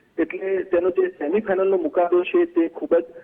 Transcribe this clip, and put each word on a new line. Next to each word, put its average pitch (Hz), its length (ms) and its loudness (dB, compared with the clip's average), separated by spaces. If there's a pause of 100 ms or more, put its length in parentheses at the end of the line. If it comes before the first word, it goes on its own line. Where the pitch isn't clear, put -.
(180)
એટલે 185 460 -4
તેનો 175 260 0
જે 185 180 2
સેમીફાઇનલનો 190 720 0
મુકાબલો 175 460 2
છે 175 220 2
તે 170 220 0
ખૂબ - 280 -2
જ 170 80 4 (200)